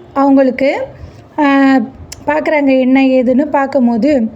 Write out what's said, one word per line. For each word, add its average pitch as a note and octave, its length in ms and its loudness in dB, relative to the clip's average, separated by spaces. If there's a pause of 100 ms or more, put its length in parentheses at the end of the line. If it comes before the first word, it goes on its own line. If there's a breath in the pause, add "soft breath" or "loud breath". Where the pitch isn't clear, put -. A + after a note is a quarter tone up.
(140)
அவங்களுக்கு, C#4 760 0 (500 loud breath)
ஆ, C#4 380 2 (500)
பார்க்குறாங்க D4 540 0
என்ன C4 220 2
ஏதுன்னு C4 440 2
பார்க்கும்போது, C4+ 920 0